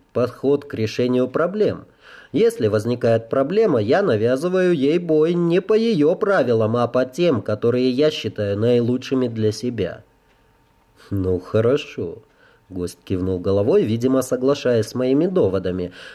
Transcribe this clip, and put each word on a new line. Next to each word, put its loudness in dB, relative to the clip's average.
подход -2
к -14
решению -2
проблем. -2
Если 0
возникает 0
проблема, 2
я 2
навязываю 2
ей 2
бой 2
не 2
по -2
её 2
правилам, 2
а 2
по 0
тем, 0
которые 0
я 2
считаю -4
наилучшими 0
для -2
себя». -6
«Ну -2
хорошо». -2
Гость -8
кивнул -2
головой, 2
видимо, 0
соглашаясь 0
с -12
моими 0
доводами. -2